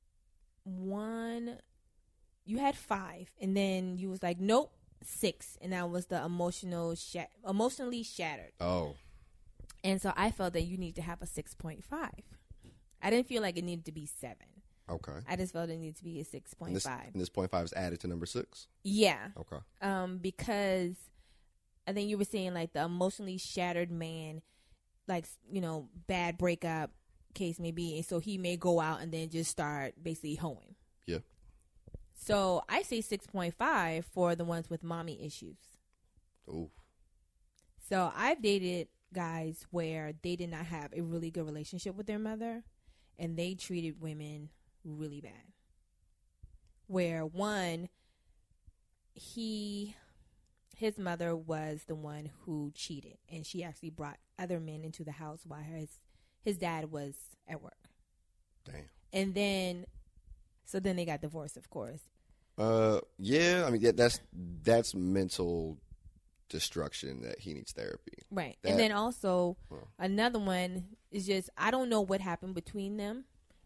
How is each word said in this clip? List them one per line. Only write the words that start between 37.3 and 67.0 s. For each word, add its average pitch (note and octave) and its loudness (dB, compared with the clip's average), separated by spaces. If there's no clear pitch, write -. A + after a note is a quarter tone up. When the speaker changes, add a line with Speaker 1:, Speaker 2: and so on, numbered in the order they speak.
Speaker 1:
So F#3 2
I've C4+ 2
dated F#3 4
guys E3 -4
where D#3+ -2
they F3 0
did F3 -4
not E3 -6
have D#3+ -6
a F3 -2
really E3 -2
good D#3+ -2
relationship D#3 -6
with G3+ -6
their G#3+ -2
mother, A3 -4
and E3 -2
they F3 0
treated E3+ -4
women D3+ -8
really D3+ -8
bad. A2+ -18
Where E3+ 2
one, F3+ 0
he, G#3 -6
his G#3+ 0
mother F3 0
was D#3 -4
the D#3+ -4
one D3+ -8
who D3 -2
cheated, - -10
and D#3+ -8
she F3 -6
actually E3 -10
brought D3 -8
other F3+ -2
men D#3 -8
into D#3+ -10
the D3+ -8
house D3+ -10
while D3+ -10
his, D#3 -8
his G3+ 2
dad D#3+ -2
was C#3+ -6
at D#3 -10
work. - -18
Speaker 2:
Damn. - -12
Speaker 1:
And G3 0
then, F#3+ 2
so - -2
then F#3 2
they F3 0
got D#3 -2
divorced, D3+ -6
of - -18
course. A#2 -8
Speaker 2:
Uh, A2 8
yeah, E3+ 6
I C#3 2
mean, A2+ 4
yeah, A#2 10
that's, A#2+ 8
that's A#2 8
mental F2+ 2
destruction C#2 -4